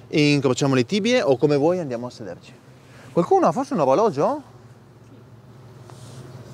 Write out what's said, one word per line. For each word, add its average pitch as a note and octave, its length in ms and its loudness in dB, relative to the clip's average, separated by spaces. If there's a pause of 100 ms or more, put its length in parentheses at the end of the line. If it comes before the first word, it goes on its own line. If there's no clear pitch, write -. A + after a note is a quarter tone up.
incrociamo C#3+ 680 2
le B2+ 120 2
tibie A3+ 340 0
o C3 160 2
come D3 200 2
vuoi E3 220 0
andiamo B2 280 -8
a B2 40 -12
sederci. - 440 -16 (580)
Qualcuno D4+ 340 2
ha E3+ 60 2
forse C4 220 -6
un F#3 60 -2
orologio? D#3+ 600 2 (2000)